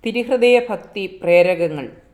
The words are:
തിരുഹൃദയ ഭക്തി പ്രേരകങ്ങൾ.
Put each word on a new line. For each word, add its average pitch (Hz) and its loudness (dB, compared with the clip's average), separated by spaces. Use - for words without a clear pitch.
തിരുഹൃദയ 240 0
ഭക്തി 202 -10
പ്രേരകങ്ങൾ. 170 0